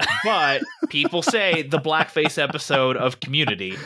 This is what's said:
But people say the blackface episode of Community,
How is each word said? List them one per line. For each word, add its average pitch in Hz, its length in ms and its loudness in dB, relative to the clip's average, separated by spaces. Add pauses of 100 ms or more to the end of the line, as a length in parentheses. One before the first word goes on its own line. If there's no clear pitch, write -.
(240)
But 156 380 2 (260)
people 156 320 0
say 185 420 2
the 143 160 0
blackface 156 640 0
episode 135 540 0
of 127 240 -2
Community, 104 640 -2